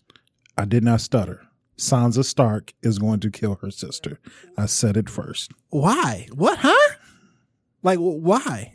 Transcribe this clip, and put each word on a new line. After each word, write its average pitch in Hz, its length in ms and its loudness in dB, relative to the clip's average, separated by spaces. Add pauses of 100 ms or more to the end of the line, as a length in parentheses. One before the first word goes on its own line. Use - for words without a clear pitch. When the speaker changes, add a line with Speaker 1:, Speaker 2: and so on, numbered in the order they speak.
(580)
Speaker 1:
I 101 60 0
did 107 180 2
not 117 180 4
stutter. 95 400 -4 (380)
Sansa 120 460 2
Stark 107 580 0
is 107 160 0
going 107 220 0
to 107 100 -2
kill 101 320 -4
her 101 80 -10
sister. - 480 -12 (400)
I 104 80 0
said 104 300 0
it 113 120 0
first. - 440 -10 (180)
Speaker 2:
Why? 160 640 0
What? 190 260 0
Huh? 539 340 4 (920)
Like, 185 140 2
wh-, 170 220 -2
why? 170 540 0